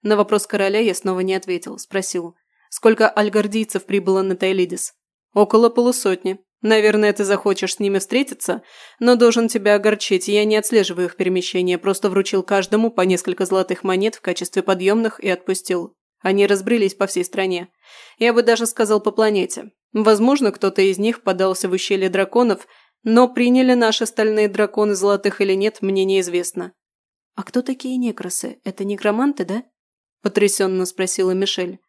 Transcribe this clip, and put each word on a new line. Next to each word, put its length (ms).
На 140
вопрос 300
короля 320
я 160
снова 260
не 140
ответил, 440
спросил. 580
"Сколько 380
альгардийцев 760
прибыло 380
на 140
Тайлидис?" 580
"Около 340
полусотни", 720
Наверное, 500
ты 120
захочешь 500
с 40
ними 200
встретиться, 640
но 180
должен 320
тебя 280
огорчить, 520
я 160
не 120
отслеживаю 500
их 100
перемещения, 600
просто 320
вручил 320
каждому 480
по 120
несколько 440
золотых 360
монет 320
в 60
качестве 420
подъёмных 580
и 80
отпустил. 680
Они 260
разбрелись 480
по 120
всей 180
стране. 440
Я 160
бы 80
даже 240
сказал, 340
по 100
планете. 600
Возможно, 600
кто-то 300
из 160
них 240
подался 460
в 40
ущелье 380
драконов, 560
но 260
приняли 440
наши 320
стальные 440
драконы 460
золотых 460
или 140
нет, 260
мне 240
неизвестно. 680
"А 80
кто 200
такие 340
некросы? 680
Это 200
некроманты, 600
да?" 200
потрясённо 640
спросила 460
Мишель. 480